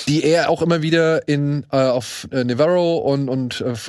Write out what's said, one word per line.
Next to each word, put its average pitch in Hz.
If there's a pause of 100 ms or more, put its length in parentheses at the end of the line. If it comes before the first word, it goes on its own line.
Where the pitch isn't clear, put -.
die 151
er 160
auch 165
immer 165
wieder 160
in, 143
äh, 139
auf, 131
äh, 131
Nevarro 165
und, 139
und, 127
äh, 123 (160)